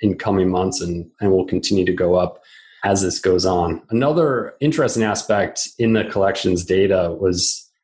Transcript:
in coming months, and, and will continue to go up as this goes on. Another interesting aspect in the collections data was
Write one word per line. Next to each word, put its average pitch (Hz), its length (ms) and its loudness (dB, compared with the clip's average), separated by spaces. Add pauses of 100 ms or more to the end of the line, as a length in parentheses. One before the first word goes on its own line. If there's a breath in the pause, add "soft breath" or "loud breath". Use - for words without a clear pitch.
in 98 160 2
coming 95 320 0
months, 92 300 -2
and, 85 300 -6 (100)
and 101 120 2
will 92 140 4
continue 92 380 0
to 90 100 0
go 87 220 0
up 87 260 0 (440 loud breath)
as 98 160 2
this 95 180 -4
goes 92 260 2
on. 85 440 0
Another 139 720 0
interesting 143 420 0
aspect 104 640 -2 (100)
in 117 140 2
the 110 140 2
collections 95 580 0
data 92 560 2
was 90 500 -2 (140)